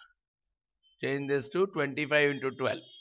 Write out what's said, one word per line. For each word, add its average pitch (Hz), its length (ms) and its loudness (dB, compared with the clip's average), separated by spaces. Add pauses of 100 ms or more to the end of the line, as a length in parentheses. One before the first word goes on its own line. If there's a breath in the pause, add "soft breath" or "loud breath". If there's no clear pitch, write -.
(1040 soft breath)
Change 139 260 -4
this 139 220 -2
to 185 160 0
twenty-five 147 640 2
into 131 220 -2
twelve, - 280 -2 (200)